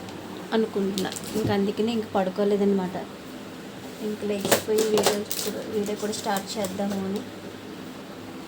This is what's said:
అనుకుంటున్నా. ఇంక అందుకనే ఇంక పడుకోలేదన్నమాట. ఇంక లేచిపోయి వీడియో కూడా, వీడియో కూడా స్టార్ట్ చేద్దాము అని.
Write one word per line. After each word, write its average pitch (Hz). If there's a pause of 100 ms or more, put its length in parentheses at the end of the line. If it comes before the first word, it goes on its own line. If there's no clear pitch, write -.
(560)
అనుకుంటున్నా. 196 (280)
ఇంక 214 (100)
అందుకనే 208
ఇంక 208
పడుకోలేదన్నమాట. 196 (1120)
ఇంక 214 (100)
లేచిపోయి 208 (120)
వీడియో 208 (260)
కూడా, 208 (140)
వీడియో 202
కూడా 208
స్టార్ట్ 202
చేద్దాము 202 (100)
అని. 208 (1300)